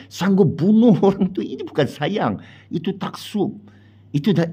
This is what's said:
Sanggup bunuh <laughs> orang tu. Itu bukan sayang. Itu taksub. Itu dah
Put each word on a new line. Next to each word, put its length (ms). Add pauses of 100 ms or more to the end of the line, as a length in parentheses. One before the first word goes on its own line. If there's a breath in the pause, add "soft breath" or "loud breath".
Sanggup 480
bunuh 460
<laughs> 60
orang 280
tu. 80
Itu 240
bukan 240
sayang. 480 (320 loud breath)
Itu 240
taksub. 640 (560 loud breath)
Itu 160
dah 220